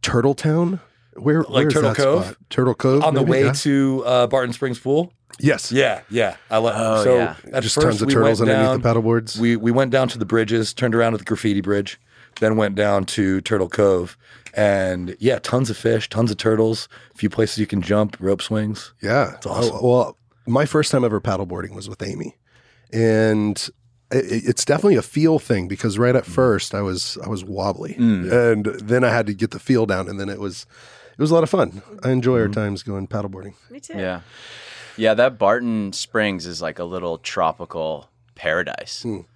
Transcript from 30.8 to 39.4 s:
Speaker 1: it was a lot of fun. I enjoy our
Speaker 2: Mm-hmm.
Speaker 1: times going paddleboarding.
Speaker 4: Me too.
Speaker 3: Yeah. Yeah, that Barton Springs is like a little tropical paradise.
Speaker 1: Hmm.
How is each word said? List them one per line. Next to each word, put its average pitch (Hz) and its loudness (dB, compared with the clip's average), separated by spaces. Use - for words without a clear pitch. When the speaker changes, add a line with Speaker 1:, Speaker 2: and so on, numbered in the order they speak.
Speaker 1:
it - -2
was 151 0
a - 4
lot 165 4
of 151 -2
fun. 98 0
I 127 0
enjoy 127 2
our 113 2
Speaker 2:
Mm-hmm. 101 -2
Speaker 1:
times 104 -4
going 98 -8
paddleboarding. 101 -10
Speaker 4:
Me 269 -20
too. 302 -20
Speaker 3:
Yeah. 92 -6
Yeah, 110 2
that 120 2
Barton 107 0
Springs 101 -4
is 85 -10
like 80 -8
a 87 -4
little 87 -6
tropical 80 -4
paradise. - -6
Speaker 1:
Hmm. 107 -8